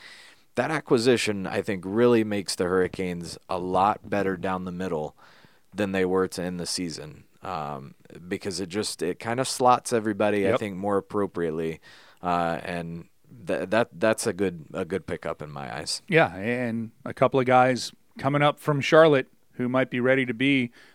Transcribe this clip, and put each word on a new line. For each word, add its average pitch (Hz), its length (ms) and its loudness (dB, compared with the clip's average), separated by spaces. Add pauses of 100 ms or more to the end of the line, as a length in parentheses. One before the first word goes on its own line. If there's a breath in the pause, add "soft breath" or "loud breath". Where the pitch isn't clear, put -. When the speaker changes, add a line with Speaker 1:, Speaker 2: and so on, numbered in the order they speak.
(540 loud breath)
Speaker 1:
that 135 160 -2
acquisition, 117 800 2
I 104 140 -4
think, 95 240 -4
really 117 360 4
makes 104 320 -4
the 95 100 -2
Hurricanes 90 720 -2 (100)
a 92 100 -4
lot 92 500 0
better 98 280 0
down 92 300 -6
the 90 60 -8
middle 85 440 -6 (580 soft breath)
than 98 180 -2
they 95 120 2
were 92 240 2
to 92 140 -8
end 90 180 -6
the 82 60 -8
season, 78 580 -8 (180)
um, 73 520 -8 (340)
because 95 320 -6
it 95 80 -6
just, 98 340 -6
it 87 160 -4
kinda 120 260 -4
slots 123 480 2
everybody, 104 540 0
I 98 40 4
Speaker 2:
Yep. 123 100 2
Speaker 1:
think, 101 160 -6
more 101 220 0
appropriately, 82 840 -4 (420 loud breath)
uh, 85 400 0
and 85 440 -10 (400)
th-, 82 240 -2
that, 110 180 2 (100)
that's 110 300 0
a 104 60 0
good, 87 400 -2
a 92 100 -4
good 85 240 -6
pickup 80 340 -8
in 76 80 -12
my 69 240 -12
eyes. - 320 -8
Speaker 2:
Yeah, 139 300 4
and 113 560 -4 (120)
a 117 100 -10
couple 131 260 2
of 127 60 0
guys 127 460 4 (260)
coming 143 240 0
up 147 180 2
from 147 200 0
Charlotte 156 460 8 (280)
who 123 140 -4
might 127 220 0
be 123 100 -2
ready 131 240 4
to 123 80 -2
be 127 380 2 (240 soft breath)